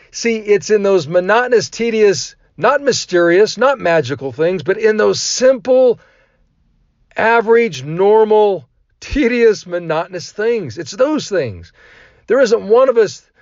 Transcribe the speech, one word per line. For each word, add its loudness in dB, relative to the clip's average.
See, -4
it's -2
in 0
those 0
monotonous, 0
tedious, -2
not 0
mysterious, 0
not 0
magical -2
things, -4
but -2
in 0
those 0
simple, 2
average, 0
normal, 2
tedious, 0
monotonous -8
things. -4
It's -12
those -2
things. -6
There 2
isn't 0
one 4
of 2
us 0